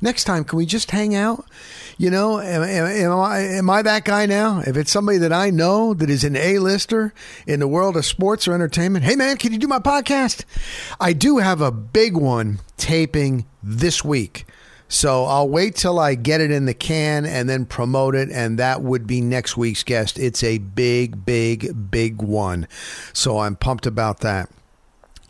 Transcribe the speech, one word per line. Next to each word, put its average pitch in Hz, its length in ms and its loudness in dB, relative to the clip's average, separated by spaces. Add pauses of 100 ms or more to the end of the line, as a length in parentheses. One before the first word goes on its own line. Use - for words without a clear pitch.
Next 240 240 -2
time, 170 200 -2
can 160 140 -4
we 165 60 2
just 196 280 -4
hang 208 240 0
out?" 226 280 -2 (540)
You 175 120 2
know, 208 300 0
am, 175 220 -2
am, 175 240 0
am 185 260 0
I, 196 280 0
am 190 280 0
I 202 140 4
that 214 240 2
guy 208 180 2
now? 202 420 2
If 135 120 0
it's 147 120 0
somebody 202 280 2
that 165 140 2
I 190 180 2
know 190 420 2
that 156 160 0
is 143 160 2
an 143 120 0
A-lister 196 760 0 (340)
in 147 140 0
the 143 80 0
world 175 300 2
of 147 80 -2
sports 202 420 0
or 175 60 2
entertainment, 175 500 0
"Hey, 190 100 2
man, 269 220 0
can 226 160 0
you 220 60 -2
do 269 100 0
my 269 100 2
podcast?" 277 680 0 (540)
I 175 140 2
do 254 260 4
have 185 220 2
a 143 100 2
big 120 460 2
one 117 440 2 (180)
taping 147 680 0 (160)
this 120 420 -2
week. 139 400 -2 (440)
So 131 360 2
I'll 139 240 2
wait 175 280 0
till 175 240 0
I 147 160 4
get 147 240 2
it 151 100 2
in 143 160 2
the 123 80 0
can 151 500 -2
and 127 240 -2
then 131 180 -2
promote 135 500 0
it, 135 140 -2
and 117 280 -2
that 127 240 0
would 127 240 -2
be 123 140 -2
next 123 360 -2
week's 117 280 -2
guest. 113 340 -2
It's 127 240 -2
a 113 160 2
big, 113 640 -2
big, 113 680 -2
big 113 300 -2
one. 101 460 -2 (460)
So 110 260 0
I'm 104 160 -2
pumped 127 320 -2
about 110 340 -2
that. 98 280 -2 (800)